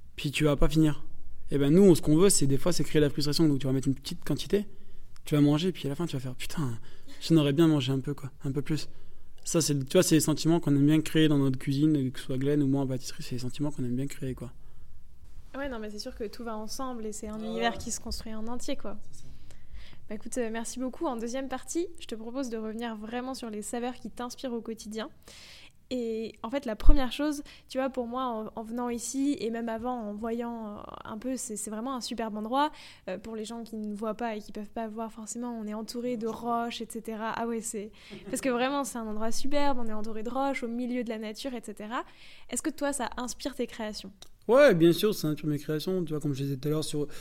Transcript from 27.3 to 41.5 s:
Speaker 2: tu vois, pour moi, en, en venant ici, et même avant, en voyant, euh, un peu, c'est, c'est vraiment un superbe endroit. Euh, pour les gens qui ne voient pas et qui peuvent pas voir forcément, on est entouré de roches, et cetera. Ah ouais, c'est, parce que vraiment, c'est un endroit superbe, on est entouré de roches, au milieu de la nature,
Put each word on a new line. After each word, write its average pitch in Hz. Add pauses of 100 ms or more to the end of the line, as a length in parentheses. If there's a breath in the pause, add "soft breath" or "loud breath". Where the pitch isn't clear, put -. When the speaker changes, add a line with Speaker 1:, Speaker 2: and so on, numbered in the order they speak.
Speaker 2:
tu -
vois, 262
pour 254
moi, 247
en, 220
en -
venant 240
ici, 269
et 226
même 233
avant, 226
en 208
voyant, 226
euh, - (240)
un 220
peu, 254
c'est, 220
c'est 208
vraiment 233
un 247
superbe 220
endroit. 262 (380 loud breath)
Euh, 185
pour 226
les 220
gens 233
qui 220
ne 214
voient 214
pas 233
et 214
qui -
peuvent 208
pas 226
voir 220
forcément, 233
on 214
est 214
entouré 233
de 226
roches, 233
et 220
cetera. 220
Ah 233
ouais, 233
c'est, 220 (400 loud breath)
parce 269
que 269
vraiment, 262
c'est -
un 226
endroit 214
superbe, 277
on 233
est 214
entouré 214
de 233
roches, 269
au 240
milieu 247
de 220
la 220
nature, 220